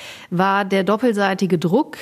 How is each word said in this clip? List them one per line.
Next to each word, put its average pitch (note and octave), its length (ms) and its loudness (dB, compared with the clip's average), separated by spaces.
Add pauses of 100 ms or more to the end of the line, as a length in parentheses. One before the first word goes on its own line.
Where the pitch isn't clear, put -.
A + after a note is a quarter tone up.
(280)
war G3 360 0
der G3 180 0
doppelseitige G3 720 0
Druck, F#3 460 0